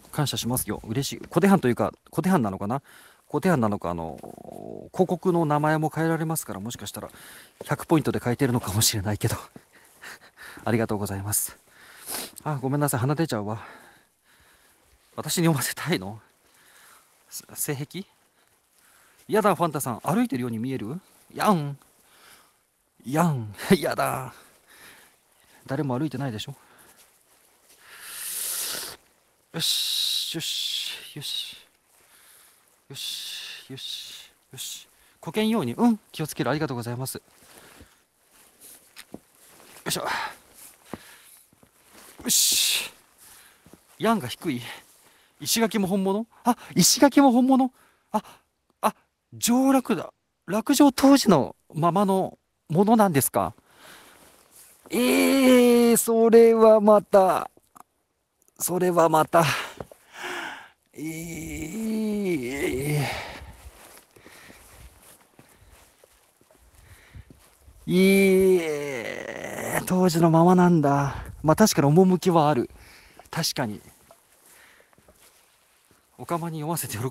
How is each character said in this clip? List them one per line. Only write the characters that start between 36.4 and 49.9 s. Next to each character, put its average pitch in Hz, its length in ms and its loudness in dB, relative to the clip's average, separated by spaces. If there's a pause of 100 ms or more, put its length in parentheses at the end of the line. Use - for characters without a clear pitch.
る。 139 80 -2
あ - 20 0
り 156 60 -2
が 156 80 -4
と 139 60 -6
う - 20 -6
ご 120 80 -8
ざ 120 80 -8
い 120 60 -8
ま 131 100 -8
す。 - 80 -10
よ - 60 -16 (2750)
い - 40 -4
し - 60 -4
ょ。 - 40 -8 (2250)
よ 254 60 -6
し。 - 640 0 (1080)
ヤ 135 160 2
ン 107 60 0
が 123 80 -8
低 147 240 -8
い。 120 100 -4 (800)
石 180 220 -2
垣 220 180 0
も 196 80 0
本 190 160 -2
物？ 196 240 -2 (160)
あ、 240 140 2 (180)
石 - 240 4
垣 285 220 6
も 277 100 6
本 247 160 4
物？ 262 240 4 (400)
あ、 214 100 -2 (600)
あ、 208 120 0 (400)
上 247 380 2
洛 247 240 2